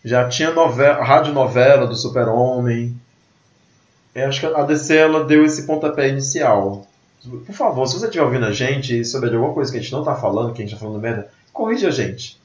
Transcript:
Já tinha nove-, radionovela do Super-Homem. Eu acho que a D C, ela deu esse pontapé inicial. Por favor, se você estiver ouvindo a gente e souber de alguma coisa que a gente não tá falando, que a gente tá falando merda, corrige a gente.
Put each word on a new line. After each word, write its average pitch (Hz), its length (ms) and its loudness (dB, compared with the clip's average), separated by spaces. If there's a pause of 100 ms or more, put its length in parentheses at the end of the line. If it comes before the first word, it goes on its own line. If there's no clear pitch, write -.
Já 123 240 0
tinha 156 220 -2
nove-, 143 440 4
radionovela 135 920 4
do 110 100 -4
Super-Homem. 120 1040 -2 (1160)
Eu 135 140 -2
acho 135 100 -4
que 160 80 -4
a 151 160 0
D 151 140 0
C, 156 200 2
ela 156 260 4
deu 151 220 6
esse - 220 -2
pontapé 147 420 0
inicial. 113 800 0 (580)
Por 202 80 -16
favor, 175 320 0
se 175 140 -4
você 220 80 -4
estiver 165 160 0
ouvindo 123 240 0
a 107 40 -2
gente 127 480 -2
e 117 60 -2
souber 123 240 -4
de 110 60 -2
alguma 135 180 0
coisa 135 180 -2
que 120 60 -6
a 113 40 -6
gente - 100 -10
não 147 120 -6
tá 147 120 -2
falando, 113 380 -2
que 117 100 -12
a - 20 -8
gente 101 80 -10
tá 104 60 -14
falando 107 200 -10
merda, 110 300 -6 (240)
corrige 226 320 -2
a 165 60 0
gente. - 540 -8